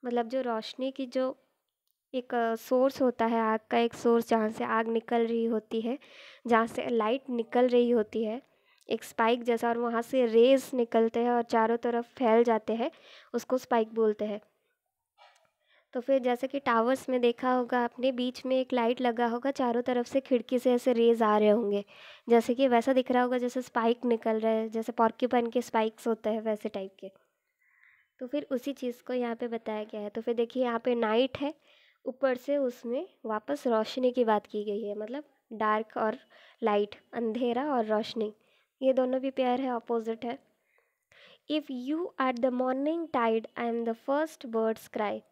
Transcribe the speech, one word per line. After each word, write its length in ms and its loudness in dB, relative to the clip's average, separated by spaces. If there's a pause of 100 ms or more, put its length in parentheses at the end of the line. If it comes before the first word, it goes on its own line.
मतलब 240 -2
जो 120 -4
रोशनी 500 -6
की 160 -8
जो 300 -4 (760)
एक, 200 -6
अ, 200 0
सोर्स 480 0
होता 240 2
है, 140 0
आग 200 0 (100)
का 80 2
एक 160 0
सोर्स 340 2
जहाँ 220 2
से 140 -8
आग 240 -2
निकल 380 0
रही 180 -2
होती 360 -2
है, 180 -4 (480)
जहाँ 200 2
से 220 -6
लाइट 420 -2
निकल 380 2
रही 220 4
होती 340 0
है, 180 -6 (460)
एक 160 -4
स्पाइक 380 0
जैसा, 260 0
और 100 0
वहाँ 240 -2
से 240 0
रेज 480 6
निकलते 460 2
हैं 100 2
और 120 2
चारों 340 2
तरफ 280 -2
फैल 400 4
जाते 300 0
हैं, 160 -2 (440)
उसको 240 -2
स्पाइक 360 0
बोलते 300 0
हैं। 160 -8 (1500)
तो 80 -4
फिर 180 2
जैसे 300 -2
कि 120 -6
टावर्स 480 0
में 120 0
देखा 320 2
होगा 320 0
आपने, 280 -2
बीच 340 -4
में 140 2
एक 120 -4
लाइट 280 0
लगा 260 0
होगा, 240 -2
चारों 320 0
तरफ 240 -2
से 140 0
खिड़की 380 0
से 140 2
ऐसे 200 2
रेज 300 4
आ 160 4
रहे 100 6
होंगे, 360 2 (440)
जैसे 260 4
कि 140 2
वैसा 240 4
दिख 180 2
रहा 120 4
होगा 160 0
जैसे 240 -4
स्पाइक 420 0
निकल 360 0
रहा 120 2
है, 160 -2
जैसे 240 -6
पोर्क्यूपाइन 580 0
के 120 -2
स्पाइक्स 440 -4
होते 240 -2
हैं 100 -2
वैसे 280 -4
टाइप 320 -10
के। 100 -16 (1080)
तो 80 -10
फिर 240 -4
उसी 220 -4
चीज़ 300 -8
को 100 -10
यहाँ 240 -2
पे 120 -6
बताया 360 -6
गया 160 -12
है। 100 -8
तो 100 -8
फिर 140 -2
देखिए 300 -2
यहाँ 140 -2
पे 160 0
नाइट 440 2
है, 160 -4 (520)
ऊपर 300 -2
से 200 -2
उसमें 520 -4 (160)
वापस 420 -4
रोशनी 460 0
की 120 2
बात 220 0
की 180 -6
गई 200 -4
है, 100 -6
मतलब 300 -10 (280)
डार्क 440 -2
और 220 -2 (440)
लाइट, 340 0 (160)
अंधेरा 600 -2
और 100 2
रोशनी, 500 -4 (480)
ये 100 4
दोनों 280 0
भी 100 -4
पेयर 300 0
है, 100 -4
अपोजिट 540 -6
है। 140 -8 (1120)
"If 140 -2
you 340 -6
are 400 -4
the 120 0
morning 680 -2
tide, 300 0 (120)
I 140 -4
am 160 -4
the 80 -4 (120)
first 380 -4
bird's 460 -4
cry।" 280 -4 (120)